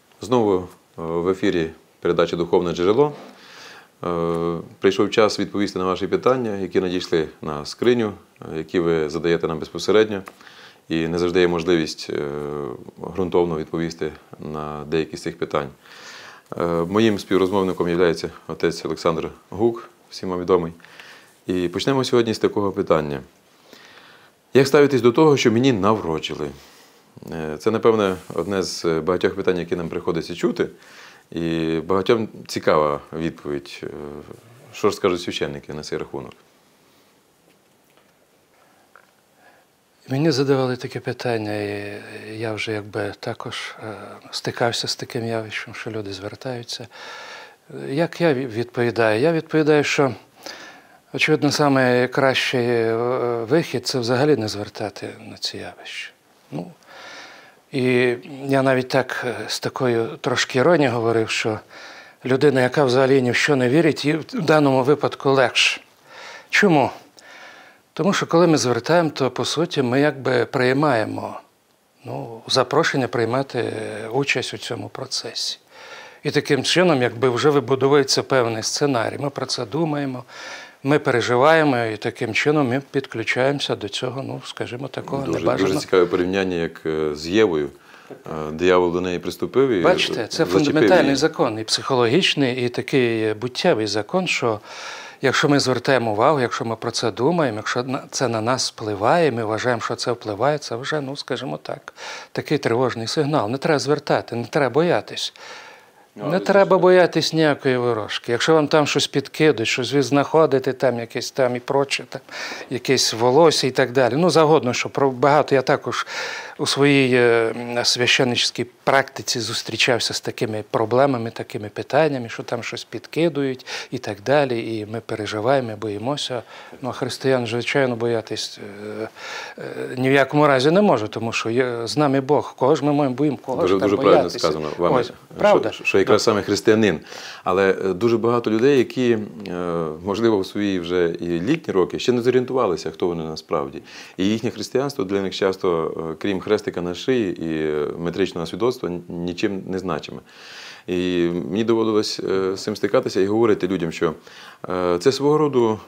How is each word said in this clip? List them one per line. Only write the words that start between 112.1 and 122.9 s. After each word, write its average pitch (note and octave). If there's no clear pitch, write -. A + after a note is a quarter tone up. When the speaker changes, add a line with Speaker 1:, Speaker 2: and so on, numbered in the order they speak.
Speaker 2:
якесь B2
волосся C3+
і B2+
так B2
далі. B2
Ну, E3+
завгодно, D3
що -
про-, C3+
багато C#3
я C3
також -
у D3
своїй, C#3
е, A#2
священническій A#2+
практиці B2+
зустрічався A2
з -
такими G#2+
проблемами, A#2+
такими G#2+
питаннями, C3
що -
там A#2
щось -
підкидують C#3